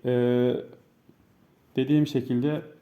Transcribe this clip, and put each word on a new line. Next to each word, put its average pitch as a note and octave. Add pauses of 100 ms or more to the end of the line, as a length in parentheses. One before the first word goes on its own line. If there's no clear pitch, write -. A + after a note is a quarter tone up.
Ee, B2 (1200)
dediğim D3
şekilde B2+ (180)